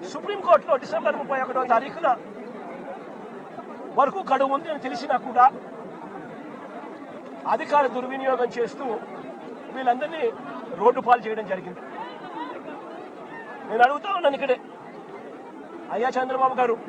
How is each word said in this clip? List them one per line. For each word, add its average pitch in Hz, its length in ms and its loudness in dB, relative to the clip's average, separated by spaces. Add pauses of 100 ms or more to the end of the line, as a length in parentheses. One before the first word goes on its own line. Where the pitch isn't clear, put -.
(120)
సుప్రీంకోర్టులో 339 720 4
డిసెంబర్ 302 360 0
ముప్పై 269 240 0
ఒకటో 254 200 0 (100)
తారీఖున 294 340 2 (1900)
వరకు 277 220 4 (100)
గడువు 269 260 4
ఉంది 339 160 -4
అని 285 140 -6
తెలిసినా 262 300 -2 (100)
కూడా 247 200 10 (2000)
అధికార 294 320 4 (100)
దుర్వినియోగం 254 640 0
చేస్తూ 240 280 -2 (920)
వీళ్ళందరినీ 262 480 0 (580)
రోడ్డు 247 260 6
పాలు 247 200 8
చేయడం 220 260 -2
జరిగింది. 180 280 -6 (1900)
నేను 220 180 8
అడుగుతా 285 220 2 (100)
ఉన్నాను 285 200 4
ఇక్కడే, 262 180 2 (1400)
అయ్యా 226 220 2
చంద్రబాబు 262 440 2
గారు 240 160 4 (120)